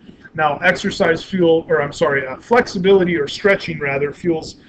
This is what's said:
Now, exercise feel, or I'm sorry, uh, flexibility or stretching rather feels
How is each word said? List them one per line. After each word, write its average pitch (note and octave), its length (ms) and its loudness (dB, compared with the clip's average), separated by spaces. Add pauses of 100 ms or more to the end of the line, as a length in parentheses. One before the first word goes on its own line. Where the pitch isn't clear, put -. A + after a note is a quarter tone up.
(360)
Now, D3+ 240 0
exercise F3 640 0
feel, E3 440 2
or D#3 140 0
I'm C#3+ 100 -4
sorry, C3+ 360 -2
uh, C3 100 -10
flexibility F#3 800 2
or D3 100 -2
stretching F3 520 -2
rather C#3 340 -2
feels D#3+ 440 -4 (120)